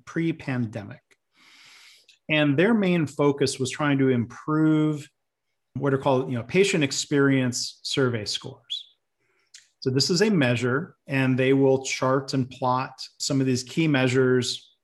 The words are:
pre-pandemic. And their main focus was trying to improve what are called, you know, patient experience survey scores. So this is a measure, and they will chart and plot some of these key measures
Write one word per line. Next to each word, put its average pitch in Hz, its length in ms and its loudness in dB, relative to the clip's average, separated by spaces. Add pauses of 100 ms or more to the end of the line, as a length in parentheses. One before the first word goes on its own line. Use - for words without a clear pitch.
pre-pandemic. 123 960 -6 (1300)
And 147 280 2
their 202 140 4
main 180 340 2
focus 143 520 0
was 123 120 -4
trying 143 280 0
to 135 100 2
improve 151 1000 0 (680)
what 139 180 0
are 135 60 2
called, 135 320 0
you 123 80 -4
know, 113 40 -6
patient 185 420 2
experience 135 1000 0
survey 120 420 -2
scores. - 640 -10 (960)
So 135 100 -2
this 135 180 2
is 180 140 2
a 220 80 4
measure, 127 640 0 (100)
and 131 320 0
they 131 140 2
will 135 320 2
chart 135 480 -2
and 131 160 -2
plot 127 500 -4 (200)
some 135 240 -2
of 131 40 0
these 127 160 0
key 165 260 -2
measures 127 960 2